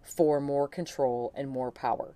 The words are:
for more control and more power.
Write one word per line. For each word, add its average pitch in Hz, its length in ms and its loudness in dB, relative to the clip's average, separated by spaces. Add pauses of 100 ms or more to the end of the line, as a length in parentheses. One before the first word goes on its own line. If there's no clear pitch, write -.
for 151 380 4
more 143 260 0
control 127 680 -2
and 139 160 -6
more 127 200 -2
power. - 440 -2